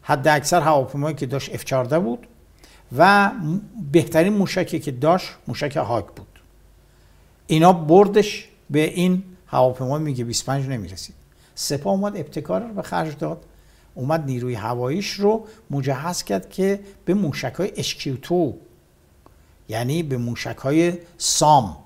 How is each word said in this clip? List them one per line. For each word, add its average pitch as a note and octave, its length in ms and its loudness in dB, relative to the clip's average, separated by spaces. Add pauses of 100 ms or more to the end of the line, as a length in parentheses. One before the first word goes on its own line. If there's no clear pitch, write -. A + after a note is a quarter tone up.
حد D3 260 0
اکثر D3+ 340 4
هواپیمایی D3 540 0
که C#3 100 -6
داشت C3 280 -6
اف B2+ 120 -10
چهارده C3 340 0
بود A#3 280 -4 (720)
و G3 300 8
م-، F#3+ 340 -4 (300)
بهترین E3 420 4
موشکی F#3 460 -2
که D3 120 -8
داشت D3+ 380 0 (180)
موشک C#3+ 300 -6
هاگ A2+ 280 -2
بود. - 220 -20 (1200)
اینا E3 260 6
بردش G3 760 4 (200)
به D3+ 200 2
این F3+ 340 0 (240)
هواپیمای B2+ 540 0
میگ C3+ 220 -4
بیست A#2 260 -6
و - 20 -2
پنج C3+ 160 -2
نمیرسید. G2 480 -10 (400)
سپاه D3 380 -4
اومد G3+ 240 -2
ابتکار F3+ 500 -6
رو A3+ 60 -14
به G3 80 -8
خرج D#3+ 360 -6
داد، D#3+ 280 -8 (500)
اومد D3+ 300 -2
نیروی B2 280 -4
هواییش B2 580 -4
رو G#3+ 320 0 (280)
مجهز C#3 520 -4
کرد F#3+ 260 -6
که G3 300 -2 (260)
به E3+ 80 0
موشک‌های E3 640 -2
اچ - 180 -6
کیو C3+ 240 -8
تو، E3+ 360 -2 (1160)
یعنی B2 340 -2
به C3+ 140 -4
موشک‌های B2+ 760 -2 (240)
سام C#3+ 680 4